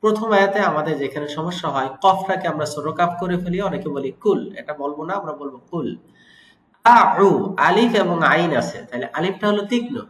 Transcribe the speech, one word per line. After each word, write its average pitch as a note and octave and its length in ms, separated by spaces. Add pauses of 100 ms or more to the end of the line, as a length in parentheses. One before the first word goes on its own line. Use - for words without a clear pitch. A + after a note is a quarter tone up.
প্রথম G#3+ 280
আয়াতে G3 280
আমাদের D#3+ 380
যেখানে C#3 300
সমস্যা E3 420
হয়, C#3 200 (120)
কফটাকে F#3+ 460
আমরা D3+ 180
ছোট D3 220
কাফ F3 320
করে F3+ 180
ফেলি, F3 240
অনেকে F#3 280
বলি C3+ 220
কুল, F#3 280 (160)
এটা C3+ 180
বলবো C#3+ 300
না, E3+ 100
আমরা F3+ 200
বলবো C#3 240 (120)
কুল। D#3 180 (1000)
আউ, G3+ 440 (280)
আলিফ G3 380
এবং F3 280
আইন D#3+ 340
আছে, A#2 260
তাহলে - 300
আলিফটা F#3 340
হলো G#3 140
তীক্ষ্ণ A#3+ 340 (140)